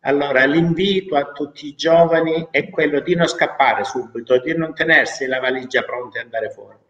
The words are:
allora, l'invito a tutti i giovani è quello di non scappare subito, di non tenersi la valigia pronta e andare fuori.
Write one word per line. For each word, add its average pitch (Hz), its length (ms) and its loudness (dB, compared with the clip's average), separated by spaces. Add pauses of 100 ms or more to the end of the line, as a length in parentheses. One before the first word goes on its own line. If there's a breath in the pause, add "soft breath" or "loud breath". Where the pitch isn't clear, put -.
allora, 139 440 2
l'invito 170 680 0
a 143 160 0
tutti - 360 -10
i 143 80 -12
giovani 165 760 2
è - 180 -2
quello 147 300 0
di 175 160 0
non 170 120 2
scappare 127 580 0
subito, 123 560 -2
di 160 120 -4
non 160 200 -4
tenersi 156 520 0
la 131 140 -2
valigia 127 440 -2
pronta 120 360 -10
e 113 40 -10
andare 113 260 -6
fuori. 101 280 -20 (120)